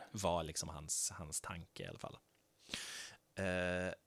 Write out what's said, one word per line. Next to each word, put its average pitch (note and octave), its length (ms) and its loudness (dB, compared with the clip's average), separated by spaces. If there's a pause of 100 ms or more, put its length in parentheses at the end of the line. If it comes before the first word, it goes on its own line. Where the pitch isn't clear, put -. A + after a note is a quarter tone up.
(120)
var F2 320 4
liksom D#2+ 260 -2
hans, D2+ 460 0
hans D2+ 260 -4
tanke - 420 -6
i F2+ 40 -4
alla - 120 -8
fall. - 180 -6 (1160)
Eh, F2+ 580 4 (140)